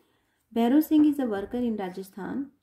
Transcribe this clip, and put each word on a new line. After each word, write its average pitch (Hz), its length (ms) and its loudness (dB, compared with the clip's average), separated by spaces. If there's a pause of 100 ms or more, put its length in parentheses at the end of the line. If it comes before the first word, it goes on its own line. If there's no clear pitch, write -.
(540)
"भैरव 240 260 2
सिंह 302 340 4
is 285 60 -4
a 254 60 -2
worker 208 340 -4
in 226 200 -2
Rajasthan। 190 640 -8 (180)